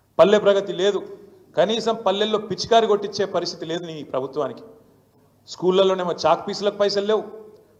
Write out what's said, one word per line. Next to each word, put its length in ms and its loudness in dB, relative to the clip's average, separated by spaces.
పల్లె 200 8
ప్రగతి 340 2
లేదు, 440 -2
కనీసం 380 0
పల్లెల్లో 420 -2
పిచికారి 500 0
కొట్టించే 380 -2
పరిస్థితి 400 -6
లేదు 200 -6
నీ 180 -12
ప్రభుత్వానికి. 580 -6
స్కూళ్ళల్లోనేమో 680 2
చాక్ 220 2
పీసులకు 300 -4
పైసలు 280 0
లేవు, 180 0